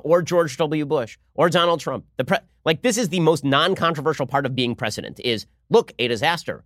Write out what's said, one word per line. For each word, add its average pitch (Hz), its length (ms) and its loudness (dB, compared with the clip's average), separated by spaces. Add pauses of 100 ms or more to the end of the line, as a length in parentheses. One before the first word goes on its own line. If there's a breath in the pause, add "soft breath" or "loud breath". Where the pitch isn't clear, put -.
or 170 160 4
George 165 340 0
W. 156 300 -2
Bush 135 320 -4 (160)
or 170 160 2
Donald 170 320 2
Trump. 131 240 -6 (100)
The 131 80 -4
pre-, 190 140 0 (260)
like, 160 180 0
this - 160 0
is 226 120 -2
the 180 100 -2
most 160 240 2
non-controversial 156 840 0
part 143 180 0
of 131 100 -4
being 120 200 -2
president, - 440 -8
is, 113 260 -2 (240)
look, 226 300 4
a - 80 2
disaster. 120 580 -2